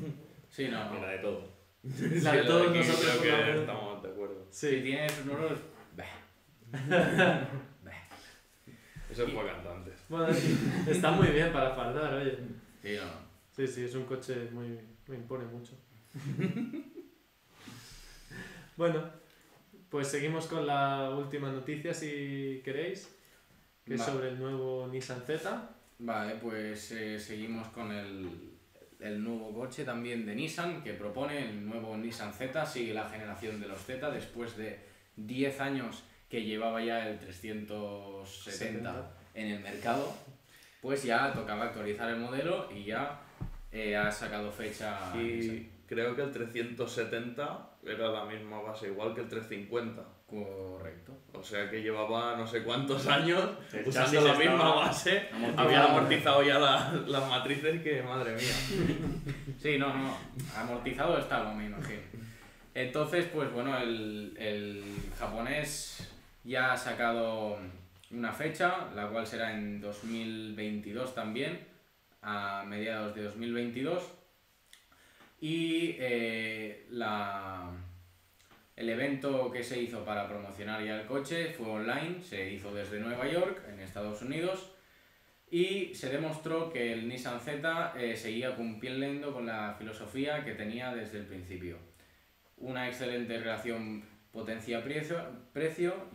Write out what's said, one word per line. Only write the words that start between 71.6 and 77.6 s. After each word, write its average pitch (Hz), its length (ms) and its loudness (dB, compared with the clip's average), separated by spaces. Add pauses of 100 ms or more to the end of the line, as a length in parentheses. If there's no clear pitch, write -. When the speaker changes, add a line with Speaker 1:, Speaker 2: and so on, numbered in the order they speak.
Speaker 1:
a 101 440 -4
mediados 107 480 -2
de 107 100 -6
dos 101 120 -6
mil 117 180 -2
veintidós. 131 560 -2 (1300)
Y, 165 600 0
eh, 113 920 -2
la, 98 800 -2 (1080)